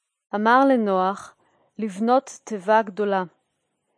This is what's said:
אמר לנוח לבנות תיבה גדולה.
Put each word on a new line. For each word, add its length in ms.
אמר 340
לנוח 680
לבנות 640
תיבה 380
גדולה. 420